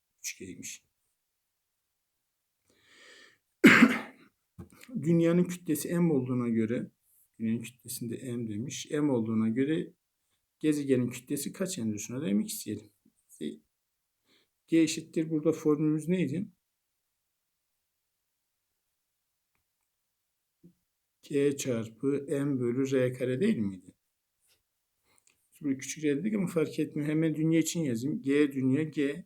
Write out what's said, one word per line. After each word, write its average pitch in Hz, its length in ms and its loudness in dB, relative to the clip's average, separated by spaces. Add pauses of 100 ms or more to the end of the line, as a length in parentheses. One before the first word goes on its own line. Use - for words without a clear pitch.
(200)
Üç - 200 -12
G'ymiş. - 440 -16 (2750)
<coughs> - 1400 4
Dünyanın 170 420 4
kütlesi 170 560 -4
M 165 140 4
olduğuna 127 360 0
göre, 113 420 0 (480)
dünyanın 113 220 -2
kütlesinde 117 720 -10
M 120 120 -6
demiş, 113 440 -8
M 151 200 0
olduğuna 110 380 0
göre 143 440 -2 (680)
gezegenin 135 480 2
kütlesi - 440 -6
kaç - 260 -6
M'dir? 107 220 -4
Şuna 123 220 -8
da 170 120 -2
M 214 100 2
X - 220 -10
diyelim. 104 260 -8 (1800)
G 165 140 4
eşittir. 160 480 -2
Burada 156 220 0
formülümüz 151 560 0
neydi? 175 400 -2 (4000)
G 143 340 0
çarpı 135 720 -4
M 139 300 -2
bölü 127 320 -2
R 127 220 2
kare 127 260 -4
değil 208 180 2
miydi? 98 380 -6 (1600)
Şimdi 135 260 -4
küçük 151 260 -10
R 143 140 0
dedik 208 160 -4
ama 190 140 -2
fark 156 320 -2
etmiyor. 151 300 -4
Hemen 156 260 0
dünya 160 240 2
için 160 240 -2
yazayım. 127 380 -2
G 139 300 2
dünya, 135 320 0
G. 151 420 -4